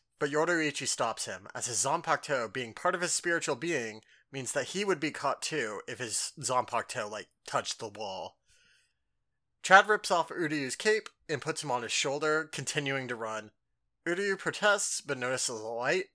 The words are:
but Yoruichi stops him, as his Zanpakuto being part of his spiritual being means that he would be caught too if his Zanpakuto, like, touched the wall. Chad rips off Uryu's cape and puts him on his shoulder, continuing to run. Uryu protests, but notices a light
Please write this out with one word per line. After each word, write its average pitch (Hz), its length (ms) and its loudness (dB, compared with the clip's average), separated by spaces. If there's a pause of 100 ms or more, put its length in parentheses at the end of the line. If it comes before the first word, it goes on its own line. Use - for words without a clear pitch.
(180)
but 143 140 0
Yoruichi 151 560 2
stops - 380 0
him, 98 280 -8
as - 140 -4
his 117 180 0
Zanpakuto 143 640 0
being 117 220 -6
part 180 220 0
of 175 60 -2
his 175 100 0
spiritual 160 440 0
being 120 460 -4 (300)
means 131 220 -6
that 127 160 -2
he 190 140 -2
would 185 160 2
be 143 120 0
caught - 320 -2
too 110 440 -2
if 123 120 -8
his - 400 -4
Zanpakuto, 120 720 0
like, 104 160 -8 (180)
touched - 320 -2
the 117 120 -8
wall. 98 480 -8 (1200)
Chad 202 260 10
rips 208 220 2
off 175 200 2
Uryu's 147 460 -2
cape 214 320 2 (220)
and 139 120 -2
puts 160 220 -4
him 151 60 -4
on 123 140 0
his 110 80 -6
shoulder, 151 600 0
continuing 139 580 -2
to 123 60 -4
run. 110 360 -6 (560)
Uryu 190 320 0
protests, - 600 2
but 135 180 -4
notices 127 420 -2
a - 20 -8
light 123 520 0